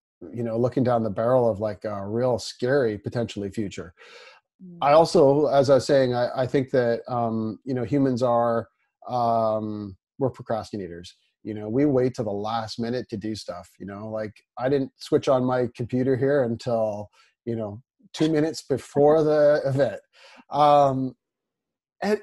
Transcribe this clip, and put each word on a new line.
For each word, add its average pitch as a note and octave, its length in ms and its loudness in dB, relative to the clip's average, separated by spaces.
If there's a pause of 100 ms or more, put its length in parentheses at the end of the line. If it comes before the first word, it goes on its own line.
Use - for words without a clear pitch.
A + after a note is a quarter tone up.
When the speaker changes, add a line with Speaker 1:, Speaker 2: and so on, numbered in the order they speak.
(320)
Speaker 1:
you A#2+ 120 -8
know, A2+ 120 -4
looking B2 280 0
down A#2+ 180 2
the A2 80 -4
barrel A#2 400 2
of, G2+ 100 -2
like, G#2+ 240 -6
a G2 240 -8
real A#2 300 -2
scary, B2 580 -2
potentially, G#2+ 540 -6
future. F#2 420 -10 (720)
Speaker 2:
Mm. F3 160 -18
Speaker 1:
I C#3+ 120 4
also, D3+ 560 6
as C3+ 200 2
I C#3 60 6
was B2+ 120 2
saying, C3 280 2
I, B2 140 0 (140)
I B2+ 40 -2
think C3 240 -2
that, A#2+ 380 2
um, A2+ 560 -4
you C3 100 -6
know, B2 100 -4
humans C3+ 380 0
are, A#2 460 0 (400)
um, A2 880 -2 (220)
we're C3 120 -2
procrastinators. F#2+ 800 -10 (340)
You A2 120 -10
know, G#2+ 140 -10
we B2+ 160 0
wait C3 300 2
to - 80 -6
the G#2+ 100 -6
last G#2+ 480 -6
minute A#2 300 -6
to A#2 60 -8
do G#2+ 180 -8
stuff, F2+ 340 -14 (100)
you G2 80 -14
know, G2+ 220 -12
like, A2 240 -8 (260)
I B2 100 -2
didn't C#3 300 0
switch - 300 0
on C3 160 2
my B2+ 320 0
computer B2+ 400 -2
here C3+ 280 2
until, A2 680 -4 (340)
you A2+ 120 -4
know, G#2+ 260 -8 (320)
two D#3+ 160 0
minutes D#3 320 -2
before D3 600 2
the D3+ 440 4
event. B2+ 340 0 (500)
Um, C#3 640 4 (880)
and, G3+ 200 0